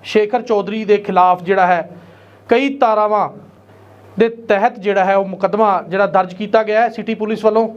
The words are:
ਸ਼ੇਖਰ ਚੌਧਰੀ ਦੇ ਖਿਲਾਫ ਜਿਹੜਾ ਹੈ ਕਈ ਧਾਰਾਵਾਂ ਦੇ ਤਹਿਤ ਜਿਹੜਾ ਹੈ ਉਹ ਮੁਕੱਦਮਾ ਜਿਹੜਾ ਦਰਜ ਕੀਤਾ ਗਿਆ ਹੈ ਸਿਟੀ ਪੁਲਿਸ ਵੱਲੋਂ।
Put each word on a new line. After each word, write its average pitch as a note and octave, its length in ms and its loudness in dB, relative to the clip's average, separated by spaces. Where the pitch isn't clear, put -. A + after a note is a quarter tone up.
ਸ਼ੇਖਰ G#3+ 400 0
ਚੌਧਰੀ G#3 420 -4
ਦੇ G3+ 120 2
ਖਿਲਾਫ F3+ 460 2
ਜਿਹੜਾ F#3 240 2
ਹੈ F3 240 0
ਕਈ C4 200 2
ਧਾਰਾਵਾਂ G#3+ 640 0
ਦੇ A3+ 100 2
ਤਹਿਤ A3+ 500 -2
ਜਿਹੜਾ G3 260 0
ਹੈ G3 120 2
ਉਹ G3 80 2
ਮੁਕੱਦਮਾ F#3+ 640 -2
ਜਿਹੜਾ F#3+ 180 0
ਦਰਜ F3+ 280 0
ਕੀਤਾ G#3+ 280 0
ਗਿਆ G#3+ 200 0
ਹੈ A#3 60 0
ਸਿਟੀ A3 260 -6
ਪੁਲਿਸ G#3+ 300 -6
ਵੱਲੋਂ। A3 320 2